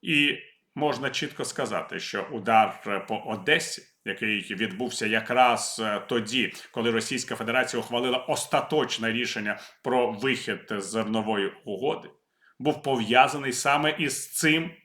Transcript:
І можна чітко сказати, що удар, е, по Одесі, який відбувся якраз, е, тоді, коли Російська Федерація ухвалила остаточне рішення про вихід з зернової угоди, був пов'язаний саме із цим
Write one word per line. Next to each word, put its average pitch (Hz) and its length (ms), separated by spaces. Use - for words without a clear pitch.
І 147 360
можна 139 340
чітко 139 360
сказати, 104 540
що - 320
удар, 110 560
е, 98 120
по 110 180
Одесі, 143 640
який 104 500
відбувся 110 500
якраз, 117 800
е, 104 240
тоді, 113 460
коли 117 200
Російська 113 440
Федерація 120 440
ухвалила 123 380
остаточне 135 920
рішення 110 480
про 123 280
вихід 113 480
з 101 160
зернової 107 680
угоди, 110 440
був 147 240
пов'язаний 131 680
саме 151 460
із - 340
цим 160 380